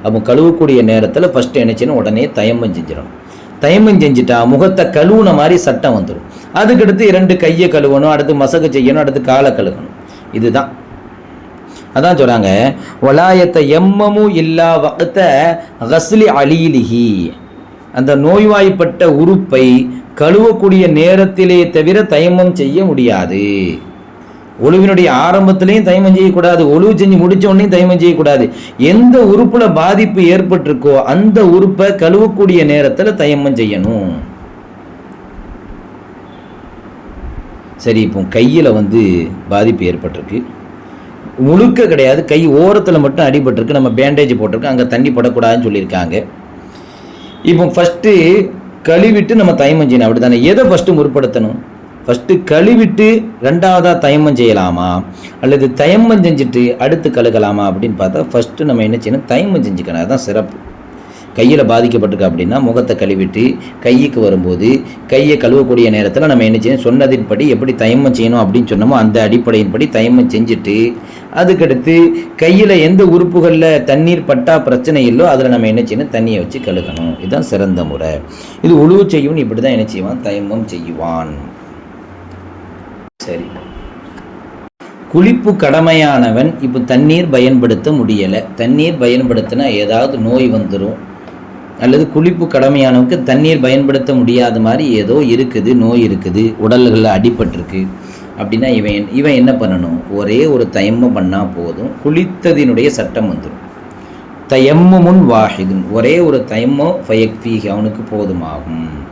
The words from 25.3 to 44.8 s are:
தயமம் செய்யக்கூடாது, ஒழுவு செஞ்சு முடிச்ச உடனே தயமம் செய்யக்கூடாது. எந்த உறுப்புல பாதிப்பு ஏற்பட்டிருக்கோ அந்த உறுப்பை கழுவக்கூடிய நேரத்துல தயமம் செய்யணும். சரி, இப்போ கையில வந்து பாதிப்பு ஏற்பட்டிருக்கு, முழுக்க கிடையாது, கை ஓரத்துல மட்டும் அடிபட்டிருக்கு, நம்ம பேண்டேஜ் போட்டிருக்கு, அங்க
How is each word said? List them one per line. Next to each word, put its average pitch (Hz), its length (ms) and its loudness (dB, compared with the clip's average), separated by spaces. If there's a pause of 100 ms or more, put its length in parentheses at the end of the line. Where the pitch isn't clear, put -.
தயமம் 190 260 4
செய்யக்கூடாது, 175 560 2
ஒழுவு 185 220 4
செஞ்சு 190 240 4
முடிச்ச 190 280 2
உடனே 196 220 4
தயமம் 180 320 2
செய்யக்கூடாது. 147 500 2 (280)
எந்த 220 380 4 (100)
உறுப்புல 220 480 2
பாதிப்பு 190 480 0
ஏற்பட்டிருக்கோ 170 840 2
அந்த 196 420 2
உறுப்பை 185 500 2
கழுவக்கூடிய 190 680 2
நேரத்துல 147 480 0
தயமம் 143 420 -2
செய்யணும். 101 560 -2 (3750)
சரி, 110 260 -2
இப்போ 98 280 -4
கையில 131 440 2
வந்து 101 540 0 (220)
பாதிப்பு 101 360 0
ஏற்பட்டிருக்கு, 87 540 -6 (1000)
முழுக்க 185 500 2
கிடையாது, 147 380 2
கை 160 220 0
ஓரத்துல 170 520 2
மட்டும் 143 260 0
அடிபட்டிருக்கு, 131 540 0
நம்ம 131 100 0
பேண்டேஜ் 131 500 0
போட்டிருக்கு, 113 340 -4
அங்க 123 120 0